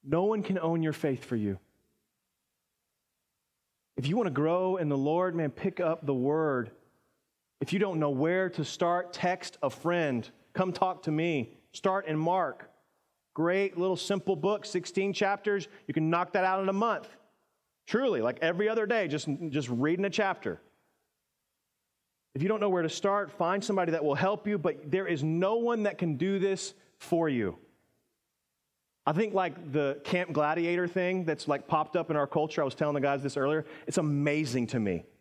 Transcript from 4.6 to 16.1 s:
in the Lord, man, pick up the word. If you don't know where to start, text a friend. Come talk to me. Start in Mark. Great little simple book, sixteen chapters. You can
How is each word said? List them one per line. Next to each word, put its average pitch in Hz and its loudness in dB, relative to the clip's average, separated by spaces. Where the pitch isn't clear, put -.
in 160 -2
the 143 0
Lord, 170 0
man, 160 -2
pick 185 -4
up 165 0
the 139 0
word. 135 0
If 139 -4
you 190 2
don't 185 0
know 147 2
where 175 0
to 160 -4
start, 175 0
text - -2
a 131 0
friend. 160 0
Come 185 0
talk 185 0
to 160 -2
me. 156 0
Start 190 0
in 156 0
Mark. 165 0
Great 180 0
little 185 2
simple 196 0
book, 202 0
sixteen 190 -2
chapters. 202 0
You 151 -6
can 160 4